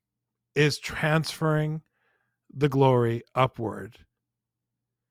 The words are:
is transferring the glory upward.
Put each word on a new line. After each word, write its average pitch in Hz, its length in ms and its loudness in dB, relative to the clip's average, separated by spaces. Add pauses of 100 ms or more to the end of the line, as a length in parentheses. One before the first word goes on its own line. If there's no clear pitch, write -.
(540)
is 147 240 0
transferring 156 1040 -2 (720)
the 139 140 0
glory 123 560 2 (100)
upward. 113 640 -4 (1120)